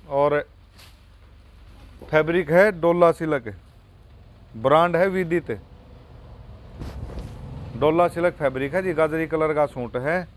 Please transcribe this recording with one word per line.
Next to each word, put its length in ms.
और 300
फैब्रिक 480
है 220
डोला 400
सिल्क, 400
ब्रांड 400
है 140
विदित। 420
डोला 340
सिल्क 260
फैब्रिक 400
है 80
जी, 100
गाजरी 340
कलर 260
का 140
सूट 300
है। 400